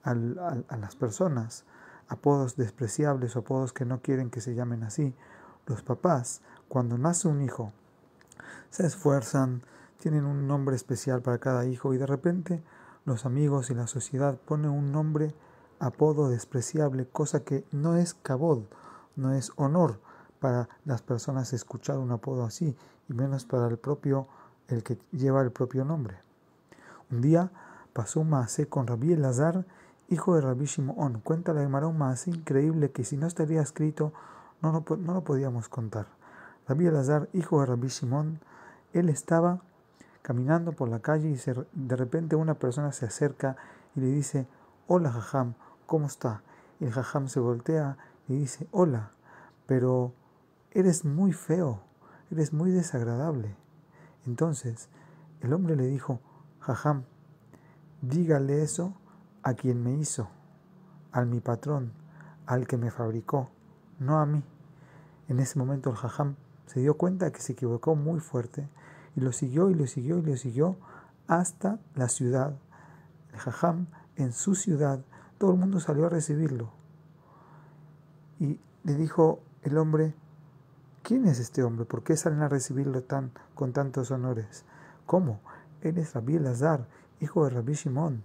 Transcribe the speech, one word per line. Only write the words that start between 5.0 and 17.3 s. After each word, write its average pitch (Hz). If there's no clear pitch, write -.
Los 117
papás, -
cuando 120
nace 170
un 143
hijo, 117
se -
esfuerzan, 135
tienen 151
un 143
nombre 139
especial 123
para 123
cada 123
hijo 131
y -
de 135
repente 170
los 127
amigos 139
y -
la 117
sociedad 139
ponen 151
un 143
nombre, 151
apodo 151
despreciable, 127
cosa -